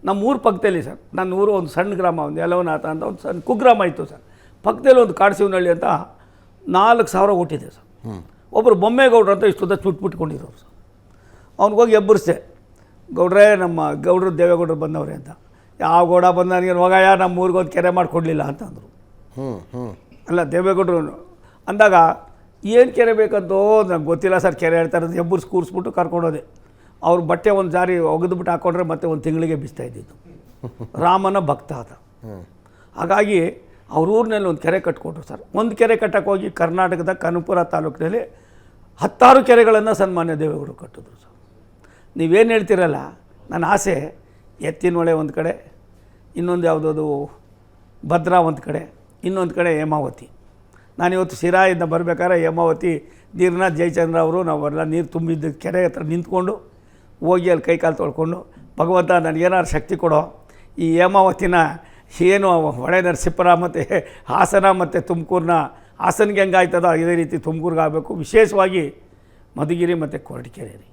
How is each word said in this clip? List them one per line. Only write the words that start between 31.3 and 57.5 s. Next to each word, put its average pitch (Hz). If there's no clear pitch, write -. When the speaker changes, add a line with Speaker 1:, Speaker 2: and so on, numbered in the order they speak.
Speaker 1:
ಭಕ್ತ 147
ಆತ. 120
Speaker 2:
ಹ್ಮ್. 101
Speaker 1:
ಹಾಗಾಗಿ 190
ಅವ್ರ 160
ಊರಿನಲ್ಲಿ 220
ಒಂದು 156
ಕೆರೆ 175
ಕಟ್ಕೊಟ್ರು 160
ಸರ್. -
ಒಂದು 214
ಕೆರೆ 226
ಕಟ್ಟಕ್ಕೆ 202
ಹೋಗಿ 196
ಕರ್ನಾಟಕದ 175
ಕನಕಪುರ 175
ತಾಲೂಕಿನಲ್ಲಿ 160
ಹತ್ತಾರು 247
ಕೆರೆಗಳನ್ನು 220
ಸನ್ಮಾನ್ಯ 170
ದೇವೇಗೌಡರು 151
ಕಟ್ಟಿದ್ರು -
ಸರ್. -
ನೀವೇನು 190
ಹೇಳ್ತೀರಲ್ಲ, 180
ನನ್ನ 160
ಆಸೆ 165
ಎತ್ತಿನಹೊಳೆ 170
ಒಂದು 156
ಕಡೆ, -
ಇನ್ನೊಂದು 175
ಯಾವುದದು 156
ಭದ್ರಾ 175
ಒಂದು 160
ಕಡೆ, 151
ಇನ್ನೊಂದು 180
ಕಡೆ 170
ಹೇಮಾವತಿ. 151
ನಾನಿವತ್ತು 185
ಶಿರಾಯಿಂದ 180
ಬರ್ಬೇಕಾದ್ರೆ 170
ಹೇಮಾವತಿ 165
ನೀರನ್ನ 180
ಜಯಚಂದ್ರ 165
ಅವರು 165
ನಾವೆಲ್ಲ 151
ನೀರು 156
ತುಂಬಿದ್ದ 165
ಕೆರೆ 170
ಹತ್ರ -
ನಿಂತ್ಕೊಂಡು 180
ಹೋಗಿ 180